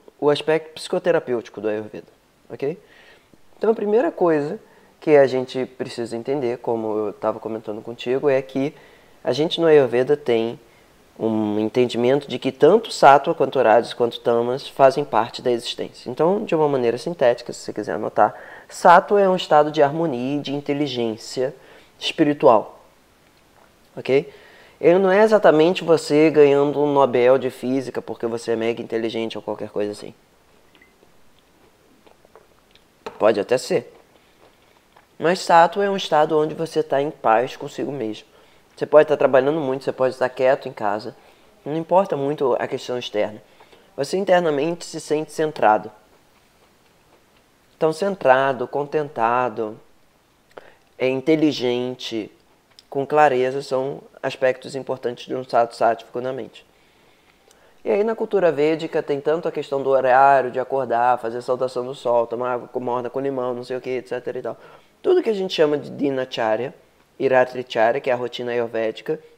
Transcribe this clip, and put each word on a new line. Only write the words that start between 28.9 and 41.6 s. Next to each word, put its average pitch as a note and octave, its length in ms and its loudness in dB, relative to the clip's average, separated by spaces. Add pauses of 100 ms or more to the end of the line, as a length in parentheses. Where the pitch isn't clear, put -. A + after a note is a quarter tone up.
ou G#2 40 -12
qualquer G#2+ 280 -10
coisa G#2 220 -4
assim. G2+ 220 -16 (3000)
Pode G2+ 220 2
até A2+ 160 0
ser. C3+ 360 -4 (1300)
Mas F3 220 -2
sato F3 400 4
é G3+ 80 0
um G3 80 -4
estado D#3+ 420 0
onde D#3 160 0
você D#3 280 -4
tá C#3 180 -2
em D3 100 -4
paz A#2 460 0
consigo C3+ 340 -10
mesmo. A2 360 -8 (500)
Você - 80 -8
pode D3+ 240 6
tá D3 80 2
trabalhando C3+ 420 2
muito, C#3 260 -4
você C#3 80 -2
pode C3 220 -2
estar B2+ 140 -2
quieto C3 400 0
em C3 40 -10
casa. G#2+ 440 -6 (480)